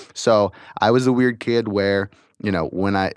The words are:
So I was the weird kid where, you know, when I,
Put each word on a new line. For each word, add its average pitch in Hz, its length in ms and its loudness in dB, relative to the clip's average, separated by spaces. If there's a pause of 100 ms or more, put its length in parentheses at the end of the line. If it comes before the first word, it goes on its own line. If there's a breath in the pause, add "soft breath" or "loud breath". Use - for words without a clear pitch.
(140 loud breath)
So 104 400 2 (260 loud breath)
I 110 120 2
was 127 120 2
the 127 100 2
weird 123 280 0
kid 117 260 0
where, 98 420 -2 (320 soft breath)
you 104 100 -2
know, 85 160 -2
when 98 280 -2
I, 95 220 0